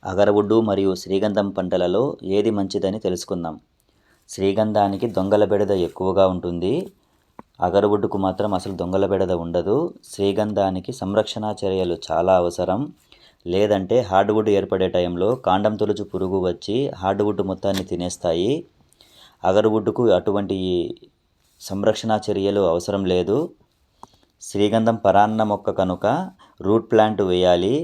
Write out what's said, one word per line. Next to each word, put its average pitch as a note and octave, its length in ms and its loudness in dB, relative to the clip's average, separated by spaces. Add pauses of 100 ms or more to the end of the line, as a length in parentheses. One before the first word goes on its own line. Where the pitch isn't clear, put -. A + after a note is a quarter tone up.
అగరవుడ్ G2+ 600 2
మరియు G2 320 0
శ్రీగంధం G2 560 0
పంటలలో F#2 520 0 (260)
ఏది G#2 220 2
మంచిదని G2 480 -2
తెలుసుకుందాం. F2+ 560 -6 (720)
శ్రీగంధానికి G2+ 800 0
దొంగల G2+ 380 2
బెడద G2+ 340 0
ఎక్కువగా F#2 480 0
ఉంటుంది. F2+ 460 -2 (880)
అగరవుడ్కు G2+ 580 2
మాత్రం G2 360 -2
అసలు F#2 200 -6
దొంగల F#2 320 -2
బెడద F#2+ 260 0
ఉండదు. E2+ 440 -2 (280)
శ్రీగంధానికి G2 880 -2
సంరక్షణ G#2 520 -2 (120)
చర్యలు F#2 440 -2
చాలా F2 360 2
అవసరం. F2 440 0 (680)
లేదంటే G2 540 2
హార్డ్‌వుడ్ G#2 500 2
ఏర్పడే F#2+ 380 0
టైంలో F2 460 0
కాండం G2+ 420 0
తొలుచు G#2 280 -2
పురుగు F#2 360 -4
వచ్చి F2+ 360 -4 (200)
హార్డ్‌వుడ్ G2+ 460 0
మొత్తాన్ని F#2+ 420 -2
తినేస్తాయి. F2+ 680 -2 (880)
అగరవుడ్కు G#2+ 680 2
అటువంటి G2 460 0 (1040)
సంరక్షణ G#2+ 600 -2
చర్యలు G2+ 460 0
అవసరం F2+ 380 0
లేదు. F#2 340 0 (1040)
శ్రీగంధం A2 540 0
పరాన్న G#2 460 2
మొక్క G#2 280 -2
కనుక F#2 360 -2 (540)
రూట్ G#2 280 2
ప్లాంట్ G#2+ 340 4
వేయాలి. F2+ 600 2